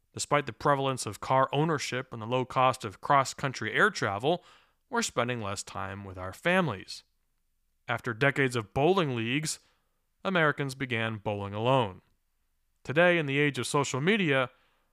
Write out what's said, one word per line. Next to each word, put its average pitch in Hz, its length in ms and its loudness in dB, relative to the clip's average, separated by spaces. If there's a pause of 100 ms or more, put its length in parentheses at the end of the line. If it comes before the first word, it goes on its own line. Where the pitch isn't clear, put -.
(140)
Despite 143 320 0
the 143 80 -10
prevalence 135 520 0
of 107 140 -8
car 131 320 2
ownership 139 600 -2
and 117 80 -12
the 107 60 -8
low 127 180 -2
cost 127 400 2
of 101 160 -12
cross-country 131 720 0
air 180 160 2
travel, 123 560 -2 (440)
we're 233 120 -2
spending 120 400 -2
less 101 220 -6
time 98 420 -10
with 95 120 -12
our 92 140 -8
families." 170 720 -2 (840)
After 120 260 -4
decades 135 420 2
of 110 180 -4
bowling 156 420 2
leagues, 127 440 -2 (640)
Americans 151 500 0
began 113 440 -4
bowling 101 360 -4
alone. 110 480 2 (840)
Today, 175 340 4
in 156 80 0
the 139 140 -2
age 143 200 2
of 117 80 -4
social 135 340 0
media, 156 480 2 (440)